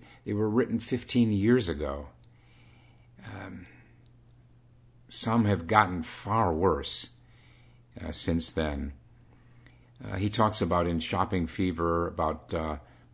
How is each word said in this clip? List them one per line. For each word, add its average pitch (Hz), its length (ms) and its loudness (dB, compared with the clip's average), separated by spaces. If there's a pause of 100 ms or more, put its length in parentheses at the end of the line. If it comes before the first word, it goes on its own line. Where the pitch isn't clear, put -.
(240)
they 107 80 -6
were 107 160 0
written 113 300 2
fifteen 120 540 2
years 104 360 4
ago. 71 380 -4 (1160)
Um, 95 420 -14 (1400)
some 113 360 2
have 92 220 2
gotten 90 360 4
far 104 500 0
worse, 78 580 0 (880)
uh, 80 120 -8
since 82 380 -2
then. 71 420 -4 (1120)
Uh, 101 120 -8
he 101 120 0
talks 107 340 2
about 87 240 2
in 85 140 0
Shopping 90 460 0
Fever 85 640 0
about, 80 460 -4
uh, 78 220 -4 (380)